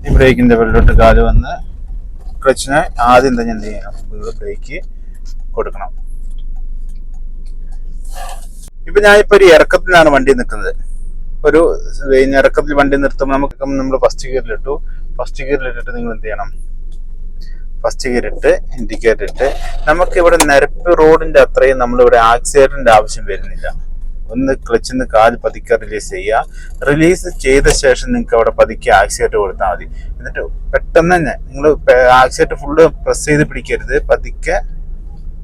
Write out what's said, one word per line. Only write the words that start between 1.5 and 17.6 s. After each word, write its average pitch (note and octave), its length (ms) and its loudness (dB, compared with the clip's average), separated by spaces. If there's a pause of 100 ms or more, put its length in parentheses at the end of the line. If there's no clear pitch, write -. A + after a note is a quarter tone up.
ക്ലച്ചിനെ C3+ 380 0 (280)
ആദ്യം B2 300 4
തന്നെ A#2 160 -2
എന്ത് G#2+ 140 -8
ചെയ്യണം, G#2 260 -10 (160)
നിങ്ങൾ G#2+ 280 -8
ബ്രേക്ക് G#2+ 400 -10 (760)
കൊടുക്കണം. G2+ 340 -6 (3000)
ഇപ്പൊ G#3 180 2
ഞാനിപ്പോ G#3 320 6
ഒരു G3 80 8 (100)
ഇറക്കത്തിലാണ് E3+ 580 4
വണ്ടി C3+ 260 4
നിൽക്കുന്നത്. G2 320 -4 (760)
ഒരു D3+ 120 4 (520)
പിന്നെ C3+ 280 4
ഇറക്കത്തിൽ C#3+ 400 2
വണ്ടി C#3 240 2
നിർത്തുമ്പോൾ C3+ 320 -2
നമുക്ക് C#3 320 -4 (140)
നമ്മൾ C3 220 -2
ഫസ്റ്റ് C3 280 -2
ഗിയറിലിട്ടു. B2+ 420 -4 (440)
ഫസ്റ്റ് B2+ 300 -6
ഗിയറിലിട്ടിട്ട് B2 500 -4
നിങ്ങൾ A#2 180 -6
എന്ത് G#2+ 120 -8
ചെയ്യണം, G2+ 220 -6 (1300)